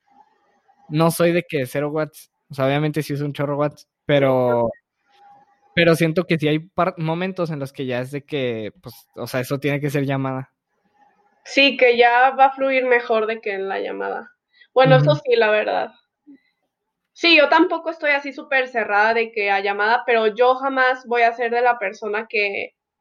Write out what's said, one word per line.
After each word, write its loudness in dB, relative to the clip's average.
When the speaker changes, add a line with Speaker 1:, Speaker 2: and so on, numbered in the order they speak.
Speaker 1:
no 2
soy 2
de 0
que -4
cero -6
watts. -8
O -18
sea, -2
obviamente 0
sí -8
es -6
un -6
chorro -6
watts, -4
pero, 2
pero 4
siento 0
que 0
sí -2
hay 0
par-, -4
momentos -4
en -8
los -10
que -8
ya -4
es -10
de -10
que, -6
pues, -18
o -10
sea, -4
eso -6
tiene -2
que -4
ser -2
llamada. -6
Speaker 2:
Sí, 2
que 4
ya 4
va 4
a 4
fluir 0
mejor 0
de -6
que -6
en -6
la -6
llamada. -8
Bueno, 6
eso 4
Speaker 1:
Ujú. 0
Speaker 2:
sí, 0
la 4
verdad. -2
Sí, 2
yo 6
tampoco 2
estoy -4
así -4
súper -2
cerrada 0
de -2
que -2
a 0
llamada, 0
pero 2
yo 2
jamás -2
voy 0
a 4
ser -4
de 0
la 2
persona -6
que -4